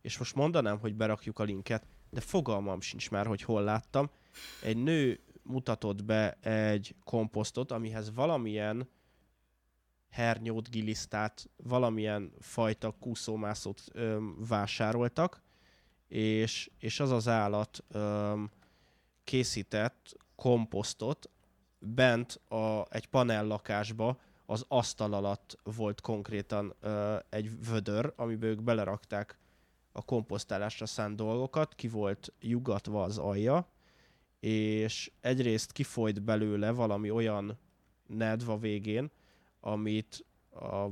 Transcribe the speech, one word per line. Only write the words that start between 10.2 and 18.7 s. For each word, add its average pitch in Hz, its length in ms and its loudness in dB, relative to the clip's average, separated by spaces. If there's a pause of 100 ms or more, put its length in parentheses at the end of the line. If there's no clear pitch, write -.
gilisztát, 107 840 -4
valamilyen 110 840 0
fajta 110 500 0
kúszómászót, 107 920 -6 (100)
ö, 110 320 -2 (240)
vásároltak, 117 960 0 (640)
és, 110 680 0
és - 220 -4
az 139 100 2
az 120 180 2
állat, 107 600 2
ö, 104 540 0 (840)